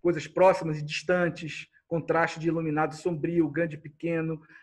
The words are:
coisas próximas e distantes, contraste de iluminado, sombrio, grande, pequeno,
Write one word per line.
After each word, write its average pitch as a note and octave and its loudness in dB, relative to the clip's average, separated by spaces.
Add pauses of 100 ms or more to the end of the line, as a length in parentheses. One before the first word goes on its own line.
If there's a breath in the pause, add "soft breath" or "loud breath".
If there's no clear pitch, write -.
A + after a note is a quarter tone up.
coisas D#3+ 0
próximas E3+ 4
e - -6
distantes, E3+ -2 (180 soft breath)
contraste D#3+ 0
de D#3+ 0
iluminado, D#3 0
sombrio, E3 0
grande, D3+ -4
pequeno, D#3+ -6 (200 loud breath)